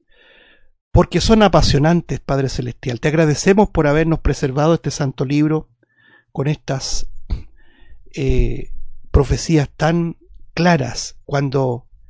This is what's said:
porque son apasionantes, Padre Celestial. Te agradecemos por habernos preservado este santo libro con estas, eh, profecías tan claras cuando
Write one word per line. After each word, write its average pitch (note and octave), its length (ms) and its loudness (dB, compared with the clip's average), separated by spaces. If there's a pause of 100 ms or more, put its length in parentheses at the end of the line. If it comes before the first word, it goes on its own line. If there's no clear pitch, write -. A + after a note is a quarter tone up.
(920)
porque F3 300 2
son A3 220 4
apasionantes, D#3 800 2
Padre C3+ 280 -2
Celestial. B2 520 -8
Te D#3+ 80 -2
agradecemos E3 640 2
por D#3 160 0
habernos D#3 340 0
preservado D3 540 0
este D#3 160 -4
santo C#3 340 -4
libro D3+ 460 0 (600)
con C#3 160 -4
estas, - 600 -4 (1040)
eh, B2+ 580 0 (380)
profecías C#3+ 580 2
tan E3+ 480 -2 (380)
claras D#3+ 680 -2
cuando C3+ 640 -4 (220)